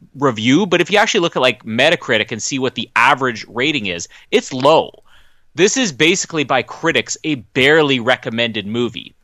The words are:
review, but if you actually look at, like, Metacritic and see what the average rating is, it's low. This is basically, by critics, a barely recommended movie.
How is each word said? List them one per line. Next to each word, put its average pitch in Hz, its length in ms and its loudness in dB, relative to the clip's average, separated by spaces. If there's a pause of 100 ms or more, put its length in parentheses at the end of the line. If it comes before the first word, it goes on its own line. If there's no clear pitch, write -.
(160)
review, 131 500 2
but 175 160 0
if 170 80 -2
you 202 80 2
actually 214 220 2
look 170 160 -2
at, 165 80 -2
like, 127 200 0
Metacritic 120 680 0
and 110 100 -8
see - 160 -6
what 127 160 -4
the 113 220 -8
average 123 520 2
rating 123 400 -2
is, 87 200 -6 (240)
it's - 200 0
low. 135 520 2 (500)
This 190 240 2
is 233 140 -2
basically, 156 520 0
by 127 200 -2
critics, - 600 -4
a 156 120 -4
barely 139 640 2
recommended 117 680 -4
movie. 113 480 -6 (100)